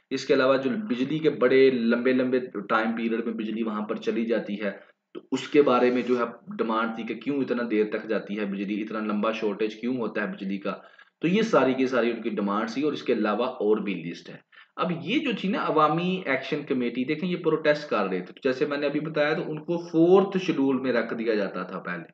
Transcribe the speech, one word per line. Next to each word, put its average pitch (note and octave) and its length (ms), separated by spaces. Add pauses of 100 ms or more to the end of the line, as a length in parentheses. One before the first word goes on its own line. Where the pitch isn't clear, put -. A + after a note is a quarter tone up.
(120)
इसके C3+ 220
अलावा C3 240
जो C3 120
बिजली B2+ 500
के D#3 100
बड़े C3 420
लंबे A#2+ 420
लंबे B2+ 260 (180)
time A2 340
period A2+ 340
में A2 120
बिजली A2 260
वहां G#2+ 200
पर G#2+ 140
चली A2+ 280
जाती G#2 300
है, G2+ 240 (340)
तो - 180
उसके C3+ 300
बारे B2 300
में B2 120
जो B2 140
है A#2+ 80 (300)
demand A2+ 420
थी A2+ 60
कि A2 120
क्यों C#3 260
इतना A#2+ 220
देर G#2+ 300
तक G#2+ 140
जाती G2+ 280
है G#2 160
बिजली, G2 220
इतना A2 260
लंबा G#2+ 320
shortage G#2+ 440
क्यों B2+ 220
होता G#2+ 240
है F#2+ 100
बिजली G2 260
का। F#2+ 140 (500)
तो D#3 60
ये G3+ 160
सारी C3 300
की B2+ 140
सारी A#2+ 240
उनकी A2+ 180
डिमांड G#2 400
थी C3 140
और D3 100
इसके B2+ 200
अलावा G#2+ 340
और G#2+ 360
भी G2 100
list E2 360
है। - 120 (360)
अब E3+ 260
ये A3+ 160
जो C#4 140
थी G3 140
ना A#3 120
अवामी E3 680
action C#3 360
committee, B2+ 420
देखें D#3 220
ये F3 80
protest D#3 540
कर G#2+ 160
रहे F#2 160
थे, F#2 40
तो - 80 (100)
जैसे C3 220
मैंने D3 200
अभी D3 140
बताया, D3+ 340
तो F3 80
उनको D#3 360
fourth F3+ 600
schedule C#3 440
में B2+ 100
रख A#2 220
दिया A2+ 220
जाता F#2 280
था F#2 140
पहले। E2+ 260 (100)